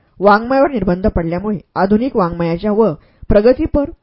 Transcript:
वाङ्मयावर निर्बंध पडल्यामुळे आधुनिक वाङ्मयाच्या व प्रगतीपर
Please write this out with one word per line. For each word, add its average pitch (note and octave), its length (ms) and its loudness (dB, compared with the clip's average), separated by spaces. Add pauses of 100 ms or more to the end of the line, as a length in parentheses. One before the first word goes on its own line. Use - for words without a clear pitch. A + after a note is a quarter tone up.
(200)
वाङ्मयावर A#3 500 2
निर्बंध F#3+ 360 -2
पडल्यामुळे F3+ 520 -2 (180)
आधुनिक G#3+ 400 0
वाङ्मयाच्या E3+ 560 -2
व G#3 200 2 (360)
प्रगतीपर C4 640 2 (120)